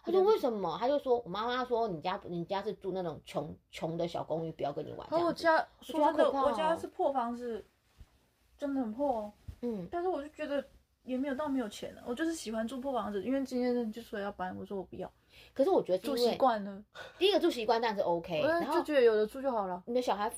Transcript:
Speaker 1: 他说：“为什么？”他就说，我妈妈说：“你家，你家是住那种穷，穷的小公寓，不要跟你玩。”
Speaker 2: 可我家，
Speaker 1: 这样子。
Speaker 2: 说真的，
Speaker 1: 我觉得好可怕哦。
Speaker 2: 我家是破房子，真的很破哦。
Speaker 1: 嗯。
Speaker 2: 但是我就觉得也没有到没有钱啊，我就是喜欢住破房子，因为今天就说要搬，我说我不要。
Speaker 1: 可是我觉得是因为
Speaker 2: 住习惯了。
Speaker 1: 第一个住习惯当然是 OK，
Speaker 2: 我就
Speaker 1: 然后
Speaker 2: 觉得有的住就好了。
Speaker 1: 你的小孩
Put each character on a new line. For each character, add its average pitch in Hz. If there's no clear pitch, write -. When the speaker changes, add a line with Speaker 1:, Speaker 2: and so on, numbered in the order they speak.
Speaker 1:
他 339
说 381
：“为 427
什 247
么？” 180
他 240
就 285
说， 247
我 170
妈 208
妈 247
说 233
：“你 160
家， 185
你 170
家 196
是 208
住 185
那 185
种 151
穷， 160
穷 165
的 175
小 -
公 165
寓， 160
不 -
要 143
跟 -
你 120
玩。” -
Speaker 2:
可 311
我 339
家， 320
Speaker 1:
这 -
样 302
子。 -
Speaker 2:
说 -
真 -
的， 311
Speaker 1:
我 -
觉 -
得 -
好 -
可 -
怕 269
哦。 269
Speaker 2:
我 285
家 320
是 -
破 320
房 240
子， 233
真 277
的 269
很 214
破 269
哦。 208
Speaker 1:
嗯。 214
Speaker 2:
但 349
是 359
我 294
就 302
觉 302
得 285
也 254
没 277
有 262
到 302
没 262
有 220
钱 -
啊， -
我 240
就 311
是 330
喜 214
欢 226
住 247
破 269
房 208
子， 202
因 254
为 277
今 254
天 240
就 233
说 226
要 202
搬， 185
我 196
说 202
我 180
不 -
要。 -
Speaker 1:
可 269
是 381
我 294
觉 -
得 -
是 -
因 277
为 240
Speaker 2:
住 240
习 -
惯 226
了。 202
Speaker 1:
第 359
一 403
个 330
住 330
习 233
惯 226
当 233
然 202
是 196
OK， 170
Speaker 2:
我 277
就 320
Speaker 1:
然 339
后 302
Speaker 2:
觉 302
得 269
有 226
的 214
住 262
就 269
好 208
了。 180
Speaker 1:
你 240
的 254
小 240
孩 208